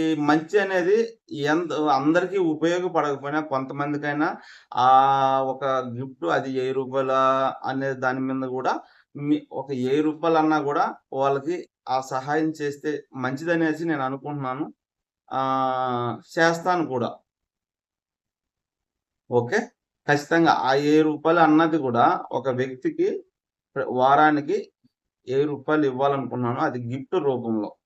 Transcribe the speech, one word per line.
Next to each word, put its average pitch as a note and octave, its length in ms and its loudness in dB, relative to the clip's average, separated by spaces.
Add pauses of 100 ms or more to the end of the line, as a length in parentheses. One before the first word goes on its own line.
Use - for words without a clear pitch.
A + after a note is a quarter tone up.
(140)
మంచి D#3 440 2
అనేది G3 600 0 (120)
ఎంత, D3+ 420 -2
అందరికీ D3+ 680 2
ఉపయోగపడకపోయినా D#3 1000 0
కొంతమందికైనా, D3 960 -4 (380)
ఆ, B2+ 140 4 (540)
ఒక C3+ 220 -4
గిఫ్ట్ C3 600 -4
అది C3+ 280 -2
వెయ్యి C3 200 -2
రూపాయల C3 400 -2 (520)
అనే C3+ 300 -4
దాని B2+ 260 -2
మీద C3 280 -4
కూడా C3 320 -4 (360)
మీ, D3 360 -2
ఒక C3+ 180 -8
వెయ్యి C3 320 0
రూపాయలు D#3 360 0
అన్నా D#3 240 2
కూడా E3 320 0 (180)
వాళ్ళకి C#3 560 -2 (200)
ఆ C3 120 -2
సహాయం D3 500 -2
చేస్తే C#3+ 520 -6 (120)
మంచిదనేసి D#3 680 -2
నేను D3+ 180 -2
అనుకుంటున్నాను. C3+ 720 -6 (580)
ఆ, C3 80 -2 (1000)
చేస్తాను E3+ 480 2
కూడా. B2+ 300 -4 (2250)
ఓకే, B2 280 2 (500)
ఖచ్చితంగా D3 440 4
ఆ B2+ 200 2
వెయ్యి D3 300 4
రూపాయలు D#3 380 2
అన్నది D#3+ 380 4
కూడా C3+ 540 2
ఒక B2+ 160 -4
వ్యక్తికి C3+ 760 -2 (520)
ప్ర-, C3+ 120 -4
వారానికి D3 840 2 (560)
వెయ్యి C3+ 160 2
రూపాయలు D3 420 0
ఇవ్వాలనుకున్నాను, B2+ 720 -2
అది C3 180 -2
గిఫ్ట్ B2 360 -8
రూపంలో. A#2 720 -2